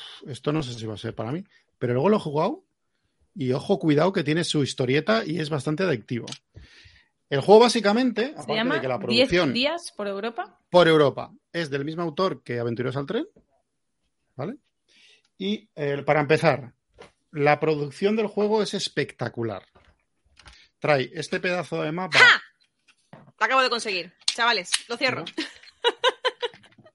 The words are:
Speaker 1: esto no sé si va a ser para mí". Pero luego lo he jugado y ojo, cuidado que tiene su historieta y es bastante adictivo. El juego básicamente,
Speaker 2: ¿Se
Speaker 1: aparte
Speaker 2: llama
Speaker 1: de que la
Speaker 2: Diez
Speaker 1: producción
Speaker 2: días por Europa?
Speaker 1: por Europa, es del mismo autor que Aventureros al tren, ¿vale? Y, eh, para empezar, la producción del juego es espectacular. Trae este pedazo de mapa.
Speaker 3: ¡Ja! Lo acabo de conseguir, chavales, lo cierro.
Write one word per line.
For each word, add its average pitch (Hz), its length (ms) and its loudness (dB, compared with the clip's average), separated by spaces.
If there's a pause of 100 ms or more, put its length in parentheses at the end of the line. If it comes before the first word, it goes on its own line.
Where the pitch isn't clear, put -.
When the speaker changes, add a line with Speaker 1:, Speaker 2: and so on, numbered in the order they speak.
(280)
Speaker 1:
esto 143 240 -6
no 156 100 0
sé 123 120 -8
si 113 120 -10
va 110 80 -8
a 104 40 -12
ser 113 160 -8
para 113 180 -6
mí". 185 120 -8 (340)
Pero 120 160 0
luego 139 140 2
lo 214 100 6
he - 20 -2
jugado 165 420 -4 (720)
y 127 180 -2
ojo, 185 260 0
cuidado 160 340 4
que 190 100 -2
tiene 156 220 0
su 151 180 0
historieta 151 640 0
y 160 140 -4
es 147 100 -6
bastante 156 320 -2
adictivo. 127 440 -4 (1040)
El 139 100 0
juego 202 200 10
básicamente, 233 680 2
Speaker 2:
¿Se 302 60 -8
Speaker 1:
aparte - 220 -6
Speaker 2:
llama 233 200 0
Speaker 1:
de 320 60 -2
que 131 80 -4
la 123 100 -2
Speaker 2:
Diez 101 80 -8 (220)
Speaker 1:
producción 170 260 2
Speaker 2:
días 294 420 -4
por 202 120 -6
Europa? 226 500 -8 (100)
Speaker 1:
por 175 200 8
Europa, 139 440 4 (200)
es 165 180 -6
del 139 140 -4
mismo 160 180 -6
autor 170 400 -2
que 120 160 -6
Aventureros 120 380 -4
al 143 100 -6
tren, 247 200 -4 (1120)
¿vale? 180 200 -8 (840)
Y, 208 380 -6
eh, 143 280 -4
para 147 160 2
empezar, 143 540 2 (560)
la 147 300 2
producción 156 560 0
del 220 100 0
juego 208 360 0
es 190 120 -4
espectacular. 117 880 -6 (1160)
Trae 143 340 0
este 165 260 -6
pedazo 175 420 -4
de 156 100 -4
mapa. 175 260 -2
Speaker 3:
¡Ja! - 240 6 (960)
Lo 214 80 0
acabo 262 160 2
de 247 80 2
conseguir, 208 420 -6 (140)
chavales, 233 440 -2 (180)
lo 233 80 -6
cierro. 247 280 -2 (1700)